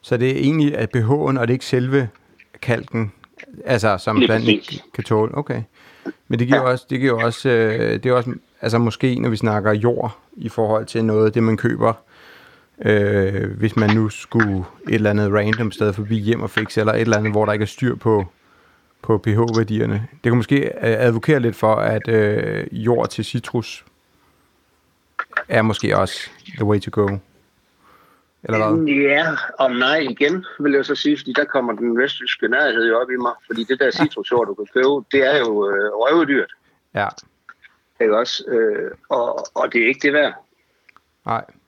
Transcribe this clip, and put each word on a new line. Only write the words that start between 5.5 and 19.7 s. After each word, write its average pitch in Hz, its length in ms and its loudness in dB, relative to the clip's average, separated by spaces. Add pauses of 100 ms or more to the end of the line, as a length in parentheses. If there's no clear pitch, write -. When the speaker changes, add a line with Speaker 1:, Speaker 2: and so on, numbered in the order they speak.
Speaker 1:
Men 123 120 -2
det 123 80 0
giver 123 120 2
Speaker 2:
Ja. 127 60 0
Speaker 1:
jo 127 60 2
også, 127 180 -4
det 131 100 -4
giver 131 120 2
jo 113 140 0
også, 117 240 -2
øh, 113 440 2
det 110 120 -4
er 127 80 2
også, 123 200 0 (280)
altså, 110 160 0
måske, 120 420 0
når 120 100 0
vi 113 80 0
snakker 107 360 0
jord, 110 440 0 (160)
i 139 160 -10
forhold 110 360 0
til 113 200 -2
noget 110 200 4
af 107 60 4
det, 113 120 2
man 110 140 2
køber, 113 360 0 (920)
øh, 101 720 2
hvis 107 180 -2
man 107 200 2
nu 110 140 2
skulle 101 540 -2 (240)
et - 80 0
eller 107 140 2
andet 104 240 2
random 107 380 0
sted 107 220 0
forbi 104 260 -4
Hjem 110 220 0
og 101 80 -4
Fix, - 280 -4
eller 110 160 2
et 110 80 0
eller 110 160 2
andet, 107 140 0
hvor 104 140 2
der 104 80 0
ikke 107 100 0
er 104 40 -2
styr - 280 -4
på, 104 300 2 (760)
på 110 160 0
P 92 100 -2
H-værdierne. 110 840 0